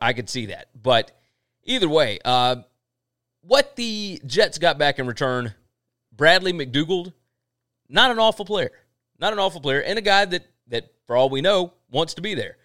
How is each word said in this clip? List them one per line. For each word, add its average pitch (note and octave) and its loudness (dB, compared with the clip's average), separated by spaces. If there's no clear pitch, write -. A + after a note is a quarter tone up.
I A#2+ 2
could A#2 -8
see A#2 -8
that. - -16
But A#2 2
either A#3 0
way, D3 2
uh, B2 2
what C4+ 2
the G#3+ -8
Jets E3 0
got D#3 0
back C#3+ 0
in C3 -4
return, B2 -4
Bradley F3+ 4
McDougald, D#3+ -4
not A#3 4
an A3+ -2
awful A3 2
player. G3 -4
Not G3+ -2
an G#3 -4
awful F3+ -2
player, C#3 0
and G3 -4
a A3+ -4
guy G3+ 4
that, F3 -6
that, A#2 -8
for A#2+ -2
all C3 4
we C3+ -4
know, F3+ 0
wants D#3 -2
to - -14
be G3 -6
there. G#2 -8